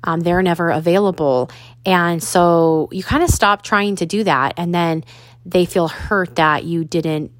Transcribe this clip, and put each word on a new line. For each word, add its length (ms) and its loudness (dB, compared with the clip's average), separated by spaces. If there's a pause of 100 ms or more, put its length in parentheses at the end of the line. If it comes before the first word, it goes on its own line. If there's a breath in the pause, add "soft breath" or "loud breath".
um, 180 -2
they're 200 2
never 300 0
available. 800 0 (340 loud breath)
And 380 0
so 680 2
you 120 -8
kinda 280 0
stop 300 2
trying 360 0
to 100 -4
do 160 -2
that, 340 0
and 160 -4
then 300 0 (420 loud breath)
they 200 2
feel 220 0
hurt 500 -4
that 260 2
you 200 -4
didn't 560 -4